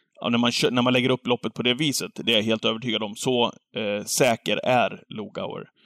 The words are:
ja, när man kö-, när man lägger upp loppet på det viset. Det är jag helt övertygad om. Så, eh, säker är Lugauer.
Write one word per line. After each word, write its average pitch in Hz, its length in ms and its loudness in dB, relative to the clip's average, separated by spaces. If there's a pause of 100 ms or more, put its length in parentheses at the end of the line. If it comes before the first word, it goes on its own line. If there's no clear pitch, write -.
(220)
ja, - 80 -2
när 240 80 2
man 120 140 2
kö-, - 200 2
när 123 100 2
man 123 120 2
lägger 127 160 2
upp 123 180 0
loppet 120 260 -2
på - 100 -8
det 123 100 2
viset. 127 420 -2
Det - 160 -2
är 113 40 4
jag 107 80 4
helt 113 220 0
övertygad 113 380 -2
om. 104 120 -8
Så, 123 280 0 (320)
eh, 104 300 -4
säker 117 520 0
är 113 420 2 (100)
Lugauer. - 540 -10 (220)